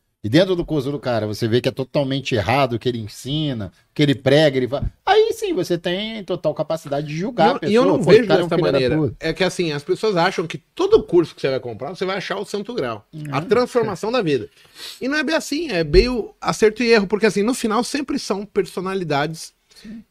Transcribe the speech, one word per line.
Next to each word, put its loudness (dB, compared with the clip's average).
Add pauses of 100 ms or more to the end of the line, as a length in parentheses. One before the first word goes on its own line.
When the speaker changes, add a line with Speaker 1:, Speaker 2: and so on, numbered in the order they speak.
(240)
Speaker 1:
e -4
dentro 4
do -2
curso -2
do -6
cara -2
você -4
vê 4
que -2
é -4
totalmente -4
errado 2
o -2
que -2
ele -2
ensina, -6 (240)
o -20
que 2
ele 4
prega, 4
ele 0
va-, -6 (200)
aí 4
sim, -6
você -2
tem -6
total -4
capacidade -4
de -6
julgar 0
Speaker 2:
E 6
eu, 2
Speaker 1:
a -4
Speaker 2:
e 2
eu 6
Speaker 1:
pessoa, 4
Speaker 2:
não 0
Speaker 1:
"Pô, 4
esse 10
Speaker 2:
vejo -2
Speaker 1:
cara 4
é 0
um -4
Speaker 2:
dessa 0
Speaker 1:
filho 2
da 2
Speaker 2:
maneira. 2
Speaker 1:
puta." 0
Speaker 2:
É -4
que, 0
assim, -2
as -4
pessoas -2
acham 0
que -10
todo 2
curso 2
que -18
você 0
vai 0
comprar, -10
você -6
vai -2
achar -4
o -6
santo -8
grau. -6 (240)
A -2
Speaker 1:
Uhum. -4
Speaker 2:
transformação 0
da 0
vida. 0 (520)
E -4
não -2
é 0
bem -2
assim, -4
é 0
bem 4
o -4
acerto 2
e 2
erro, 4
porque, 0
assim, 2
no 0
final -2
sempre -4
são -4
personalidades -4 (580)